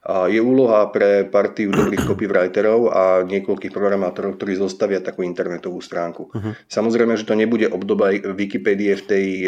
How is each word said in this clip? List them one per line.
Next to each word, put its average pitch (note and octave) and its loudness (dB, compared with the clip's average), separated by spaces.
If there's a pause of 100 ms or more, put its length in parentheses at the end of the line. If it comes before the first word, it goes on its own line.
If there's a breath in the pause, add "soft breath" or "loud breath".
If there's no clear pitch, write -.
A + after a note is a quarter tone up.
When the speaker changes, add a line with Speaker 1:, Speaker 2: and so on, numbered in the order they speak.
Speaker 1:
a F#2 0
je G#2+ 2
úloha A#2 4
pre G2+ 4
partiu G2+ 0
dobrých G2+ 0
<coughs> - -
copywriterov G2+ 2
a F#2+ 2 (240)
niekoľkých G2 -4
programátorov, G2 -2
ktorí G2+ -4
zostavia G2 -2
takú F#2 -6
internetovú F2+ -6
stránku. E2+ -8
Speaker 2:
Mhm. G#2+ -10
Speaker 1:
Samozrejme, A2+ 2
že G#2+ -6
to A2+ 0
nebude A2 2
obdoba G2 0
Wikipédie G2 -2
v G2 -4
tej, G2 0 (220)